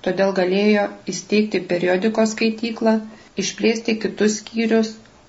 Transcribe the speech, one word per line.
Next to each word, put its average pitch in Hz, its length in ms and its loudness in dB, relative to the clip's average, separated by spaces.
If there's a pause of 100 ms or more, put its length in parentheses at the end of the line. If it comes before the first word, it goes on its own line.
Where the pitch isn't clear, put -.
todėl 190 300 0
galėjo 202 540 2 (180)
įsteigti 208 560 0
periodikos 185 720 0
skaityklą, 220 640 0 (380)
išplėsti 220 640 -2
kitus 208 420 0
skyrius, 226 520 0 (400)